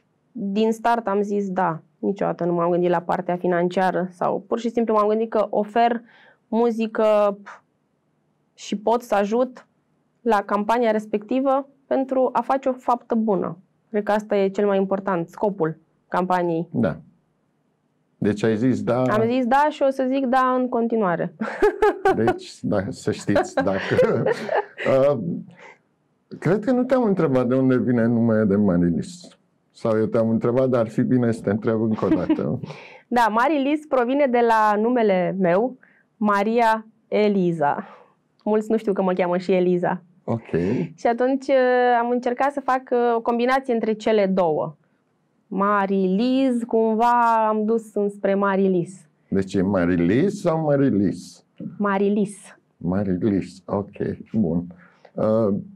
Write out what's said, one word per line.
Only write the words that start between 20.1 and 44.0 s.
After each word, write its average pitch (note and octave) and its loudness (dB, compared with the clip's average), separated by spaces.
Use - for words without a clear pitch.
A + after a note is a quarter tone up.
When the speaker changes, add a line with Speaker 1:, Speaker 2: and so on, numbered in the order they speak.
Speaker 1:
zic C4+ -2
da B3+ 2
în B3+ -2
continuare. A3 -2
<laughs> - 0
Speaker 2:
Deci, - -4
da, G2+ -2
să B2+ -6
știți, - -2
dacă, G#3+ 0
<laughs> - -2
uh, C3 -4
cred G#3 0
că C4 0
nu B3+ 2
te-am B3+ 2
întrebat D#3 2
de B2 0
unde C3 4
vine A#2 2
numele A2+ 2
de G2 2
Marilis. F2 0
Sau A2 0
eu A2 2
te-am A2+ 2
întrebat, A#2+ 2
dar B2 2
ar A2+ 0
fi B2+ -2
bine B2 2
să A2+ -10
te G2+ -2
întreb A2 0
încă A2 -2
o - 2
dată. D4 -2
Speaker 1:
<laughs> - -20
Da, A#3 2
Marilis C#4+ 0
provine C4 0
de A#3+ 2
la G#3+ 2
numele G3 0
meu, G3 2
Maria A3 2
Eliza. F3+ 0
Mulți G#3+ 0
nu A3 2
știu A3 -2
că G3 -2
mă F#3 0
cheamă F3+ 0
și F3+ -2
Eliza. F3+ 0
Speaker 2:
Ok. - -6
Speaker 1:
Și - -4
atunci, B3+ 0
uh, C#4 2
am A#3+ -2
încercat B3 -2
să C#4 -8
fac, C4 0
uh, A#3+ 2
o A#3 -2
combinație B3 0
între A3 0
cele G#3+ 2